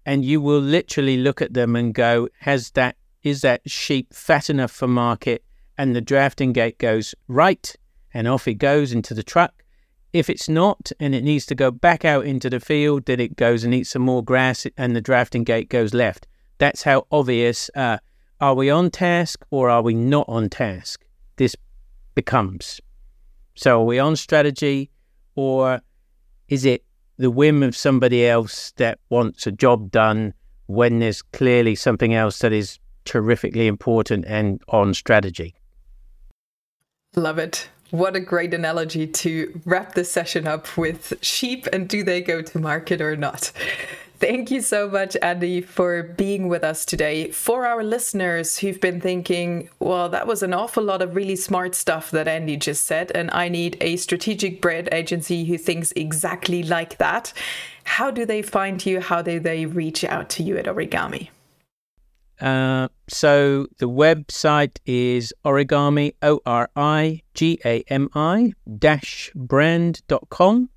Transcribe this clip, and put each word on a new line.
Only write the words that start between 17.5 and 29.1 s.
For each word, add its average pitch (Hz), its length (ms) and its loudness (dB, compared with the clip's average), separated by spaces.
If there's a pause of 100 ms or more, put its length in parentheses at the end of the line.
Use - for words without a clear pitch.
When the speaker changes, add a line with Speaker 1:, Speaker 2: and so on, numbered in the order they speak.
Speaker 1:
uh, 120 220 0 (420)
are 139 140 4
we 135 140 2
on 170 220 4
task 175 600 -2
or 127 200 2
are 120 100 6
we 113 140 2
not 131 340 2
on 113 200 -2
task? - 560 -6 (320)
This 131 180 2 (640)
becomes. 101 640 -4 (720)
So 123 260 4
are 113 40 4
we 120 160 2
on 151 160 2
strategy 143 720 0 (480)
or 131 420 2 (680)
is 135 160 0
it 127 180 4 (340)
the 127 140 2
whim 143 320 4
of 123 140 0
somebody 123 500 4
else 117 500 0
that 113 220 0 (100)
wants - 380 0